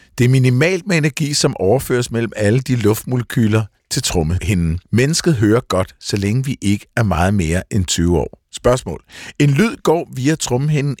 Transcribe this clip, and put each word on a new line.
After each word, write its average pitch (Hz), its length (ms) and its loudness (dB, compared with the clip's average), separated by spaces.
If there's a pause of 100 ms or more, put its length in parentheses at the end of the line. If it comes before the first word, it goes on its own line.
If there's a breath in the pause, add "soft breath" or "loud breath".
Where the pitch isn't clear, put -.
(180 soft breath)
Det 123 80 2
er 123 40 4
minimalt 135 580 2
med 180 100 2
energi, 147 360 0
som 143 260 0
overføres 123 520 0
mellem 113 240 -4
alle 107 240 2
de 127 160 -2
luftmolekyler 110 880 0 (240)
til 135 140 -4
trommehinden. 85 760 -2 (120)
Mennesket 139 440 2
hører 107 260 2
godt, - 380 -4
så - 180 -6
længe 107 280 -2
vi 139 160 -6
ikke 101 240 0 (100)
er 117 80 2
meget 90 300 2
mere 87 300 0 (100)
end 95 120 0
tyve 87 320 0
år. - 220 -4 (120)
Spørgsmål. 120 520 -2 (360 loud breath)
En 147 100 4
lyd 175 340 2
går 160 320 0
via 131 200 0
trommehinden 143 640 -2